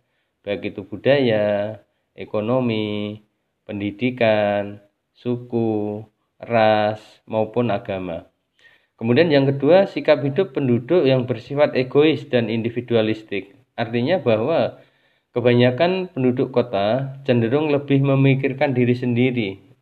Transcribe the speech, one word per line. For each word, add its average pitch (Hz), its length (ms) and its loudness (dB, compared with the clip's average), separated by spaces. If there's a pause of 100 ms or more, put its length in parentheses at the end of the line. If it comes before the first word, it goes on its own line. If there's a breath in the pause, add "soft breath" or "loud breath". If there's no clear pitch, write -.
(420)
baik 101 320 -6
itu 104 80 -12
budaya, 107 960 0 (400)
ekonomi, 107 1040 -4 (480)
pendidikan, 104 1120 -2 (320)
suku, 113 880 -4 (400)
ras, 110 880 0
maupun 110 400 -2
agama. 92 600 -6 (680 soft breath)
Kemudian 123 320 2
yang 139 160 4
kedua, 139 400 4
sikap 147 400 0
hidup 139 300 -2
penduduk 139 480 2
yang 131 260 2
bersifat 135 460 -2
egois 131 560 2
dan 117 180 2
individualistik. 113 1040 -2 (240)
Artinya 120 400 -2
bahwa 120 640 0 (560 soft breath)
kebanyakan 123 760 2
penduduk 127 360 0
kota 120 680 -2 (120)
cenderung 123 400 2
lebih 139 320 2
memikirkan 135 720 2
diri 123 240 2
sendiri 123 520 0 (320)